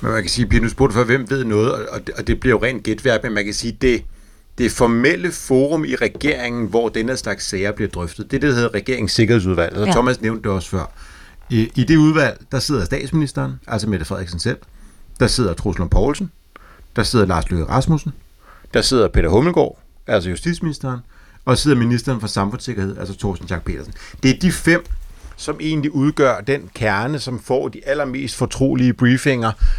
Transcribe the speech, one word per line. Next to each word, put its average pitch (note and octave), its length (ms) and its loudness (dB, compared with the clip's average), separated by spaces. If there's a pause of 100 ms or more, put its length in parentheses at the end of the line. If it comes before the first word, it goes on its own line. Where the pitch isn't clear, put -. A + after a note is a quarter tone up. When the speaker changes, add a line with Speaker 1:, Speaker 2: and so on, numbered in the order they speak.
Speaker 1:
Men A2 120 -2
man A2 100 0
kan F2 80 -6
sige, A#2+ 160 0
Pia, A#2+ 140 4
nu A#2 80 2
spurgte A#2+ 260 2
før, A#2+ 100 2
hvem B2 260 0
ved C3 140 -2
noget, A2 280 2
og, - 80 -4 (120)
og - 140 -10
det, - 80 -8
og G#2+ 120 -8
det A2+ 140 0
bliver B2 160 4
jo F#2 60 0
rent A#2 220 -2
gætværk, A2 400 0
men A#2+ 80 -4
man G#2 120 -2
kan G2+ 100 -6
sige, A2+ 260 -6
det, B2 220 2 (560)
det A#2+ 140 2
formelle C3+ 600 2
forum C#3+ 520 2
i C3 100 -4
regeringen, A#2+ 760 -2
hvor A2+ 200 2
denne A#2 280 -4
slags G2+ 300 -6
sager G2 260 -2
bliver G#2+ 180 -4
drøftet, F2+ 400 -8
det C3+ 60 -2
er C3 40 -2
det, D3 80 2
der C3+ 60 2
hedder A#2+ 200 0
regeringens A2 380 -2
sikkerhedsudvalg. F#2 600 2
Altså, G2 140 -2
Speaker 2:
Ja. F#2+ 60 4
Speaker 1:
Thomas B2 280 2
nævnte A2 220 -4
det - 80 -2
også - 180 -4
før. E2+ 240 -6 (580)
I, A2+ 240 2
i B2+ 100 2
det D#3+ 120 6
udvalg, D3+ 440 4 (120)
der C3+ 60 0
sidder A#2+ 260 0
statsministeren, C#3 680 -2 (140)
altså A#2+ 220 -4
Mette F2+ 160 -2
Frederiksen F2 340 -8
selv, - 180 -2 (640)
der B2+ 60 4
sidder G#2 280 0
Troels F#2 240 -4
Lund F2 120 -2
Poulsen, D3 400 2 (640)
der A#2 60 2
sidder G#2+ 240 2
Lars E2+ 240 0
Løkke E2+ 160 0
Rasmussen, D3 460 0 (600)
der A2+ 80 2
sidder A#2 260 4
Peter E2+ 200 4
Hummelgaard, D3 500 4 (280)
altså F#2+ 240 0
justitsministeren, C#3 720 -4 (440)
og B2+ 140 2
sidder C#3+ 180 4
ministeren A#2+ 440 0
for G#2+ 60 -4
samfundssikkerhed, G2+ 720 -4
altså F#2+ 200 -10
Thorsten F#2+ 300 -4
Schack E2+ 160 -6
Petersen. D2 280 -8 (300)
Det C3 80 4
er B2+ 80 0
de F3+ 140 2
fem, E3+ 320 2 (520)
som D3+ 240 -8
egentlig D3+ 340 -2
udgør C#3 460 4
den B2 340 -4
kerne, A2+ 440 0
som B2 200 -6
får C3 300 -2
de G#2+ 180 -14
allermest C#3 500 -4
fortrolige B2+ 560 2
briefinger, B2 600 2 (260)